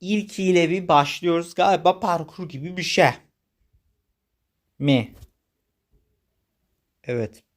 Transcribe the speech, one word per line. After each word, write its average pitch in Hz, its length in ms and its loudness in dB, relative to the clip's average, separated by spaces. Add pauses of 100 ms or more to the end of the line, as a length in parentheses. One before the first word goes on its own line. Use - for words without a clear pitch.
İlkiyle 185 680 0
bir 180 180 -4
başlıyoruz. 165 680 0
Galiba 185 440 2
parkur 170 500 -6
gibi 165 280 -12
bir 175 60 -6
şey. 160 260 2 (1700)
Mi? 135 360 0 (1900)
Evet. 117 400 -6 (140)